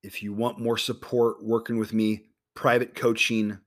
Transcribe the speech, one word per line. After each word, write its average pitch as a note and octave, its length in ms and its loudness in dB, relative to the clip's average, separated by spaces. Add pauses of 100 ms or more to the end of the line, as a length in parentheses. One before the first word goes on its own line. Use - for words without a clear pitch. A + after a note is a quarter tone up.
If - 220 -14
you G2+ 100 -8
want A#2 260 -4
more A#2 180 -2
support - 640 -2
working A2+ 340 -2
with G#2+ 140 -2
me, G#2+ 360 0 (280)
private A#2+ 400 4
coaching A2 720 0